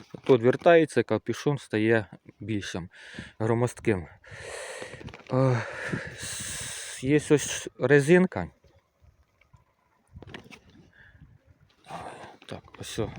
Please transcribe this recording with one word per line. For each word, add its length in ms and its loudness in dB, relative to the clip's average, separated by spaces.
то 100 6
відвертається, 680 6
капюшон 560 -2
стає 480 2
більшим, 480 -6
громоздким. 680 0
Е, 300 2
с-, 880 -10
є 100 6
ось 380 2
резинка. 720 4
Так, 160 -12
ось 180 -10
о, 200 -4